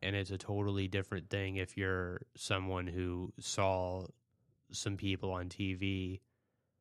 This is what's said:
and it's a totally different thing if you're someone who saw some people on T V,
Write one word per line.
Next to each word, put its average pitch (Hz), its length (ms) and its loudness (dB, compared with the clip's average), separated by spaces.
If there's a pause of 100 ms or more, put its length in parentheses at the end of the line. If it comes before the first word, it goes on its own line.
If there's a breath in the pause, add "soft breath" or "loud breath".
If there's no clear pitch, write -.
and 98 120 2
it's 98 140 0
a 95 80 -2
totally 101 500 2
different 95 440 -2
thing 98 240 0
if 95 200 -2
you're 92 460 0 (140)
someone 92 500 0
who 90 540 -2
saw 92 640 2 (680)
some 98 260 -2
people 95 340 2
on 90 180 -2
T 95 240 0
V, 95 480 0 (600)